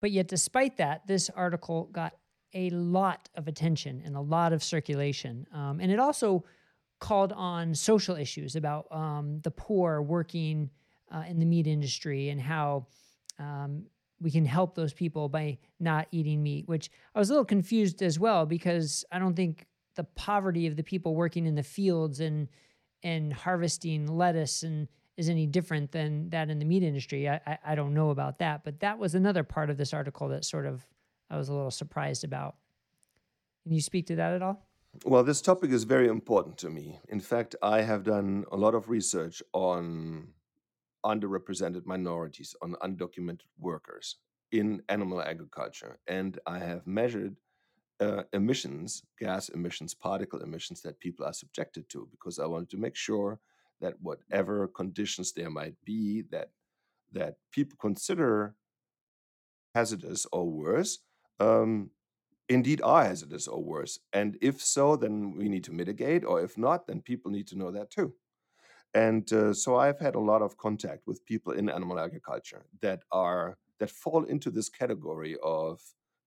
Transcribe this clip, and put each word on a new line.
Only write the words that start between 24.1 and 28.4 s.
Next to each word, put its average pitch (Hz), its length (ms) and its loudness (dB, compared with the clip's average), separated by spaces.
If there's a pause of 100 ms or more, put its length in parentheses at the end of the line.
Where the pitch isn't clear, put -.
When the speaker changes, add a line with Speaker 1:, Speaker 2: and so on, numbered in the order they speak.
Speaker 1:
and 156 240 -4 (300)
is 165 120 0
any 160 160 4
different 151 460 0
than 151 380 -2
that 160 200 -2
in 151 100 -2
the 151 60 -2
meat 180 180 4
industry. 143 460 -2
I, 147 160 0
I, 156 120 -4 (100)
I 151 80 2
don't 147 180 0
know 156 160 4
about 139 300 -2
that, 151 240 -2